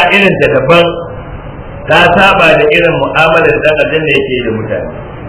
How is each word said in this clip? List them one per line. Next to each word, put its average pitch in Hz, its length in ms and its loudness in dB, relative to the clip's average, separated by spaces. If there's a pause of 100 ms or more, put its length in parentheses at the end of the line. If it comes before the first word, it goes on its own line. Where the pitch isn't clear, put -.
irin 196 240 2
ta 165 180 0
daban, 170 360 2 (1000)
ta 165 260 2
saba 190 400 4
da 156 140 2
irin 160 320 2
mu'amala 160 460 0
da 147 120 2
ɗan 151 240 0
aljanna 151 300 0
yake 139 180 0
yi 127 120 -4
da 117 140 -4
mutane. 107 380 -6 (400)